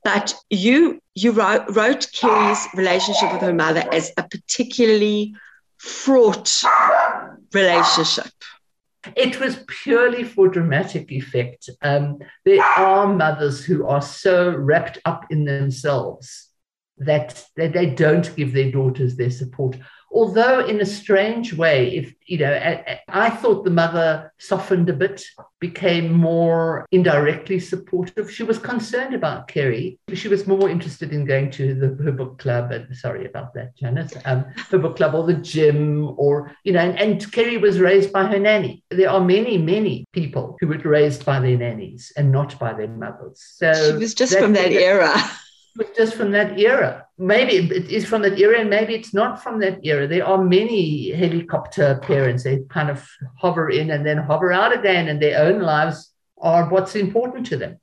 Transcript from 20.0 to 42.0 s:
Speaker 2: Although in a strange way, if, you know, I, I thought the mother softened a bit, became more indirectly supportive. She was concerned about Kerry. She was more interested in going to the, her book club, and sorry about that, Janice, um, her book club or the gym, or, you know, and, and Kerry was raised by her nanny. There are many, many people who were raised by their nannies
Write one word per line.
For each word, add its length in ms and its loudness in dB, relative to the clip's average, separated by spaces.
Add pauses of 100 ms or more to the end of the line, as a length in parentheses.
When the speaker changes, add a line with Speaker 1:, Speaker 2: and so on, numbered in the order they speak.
Speaker 2:
Although 540 2
in 160 -2
a 60 0
strange 680 0
way, 420 2
if, 200 -8 (120)
you 120 -6
know, 160 0
I, 540 -6
I 200 0
thought 360 0
the 60 0
mother 680 0
softened 500 -2
a 60 -2
bit, 280 -4 (380)
became 500 -2
more 800 2
indirectly 680 2
supportive. 680 -6
She 140 -8
was 140 -2
concerned 560 -6
about 340 -6
Kerry. 500 -4 (160)
She 140 -8
was 180 0
more 240 2
interested 420 -8
in 140 -4
going 240 0
to 240 -2
the, 280 -2
her 100 -2
book 260 -8
club, 320 -2
and 260 -10
sorry 300 -8
about 280 -14
that, 220 -14
Janice, 380 -6 (100)
um, 220 -2 (240)
her 80 4
book 180 -2
club 180 0
or 120 0
the 80 2
gym, 840 0
or, 360 0 (120)
you 80 0
know, 80 4
and, 180 0
and 340 -2
Kerry 260 0
was 200 2
raised 320 4
by 140 2
her 140 0
nanny. 520 0
There 200 4
are 100 2
many, 380 2
many 540 -2
people 480 -6
who 80 -2
were 100 -4
raised 480 0
by 140 0
their 180 2
nannies 580 -8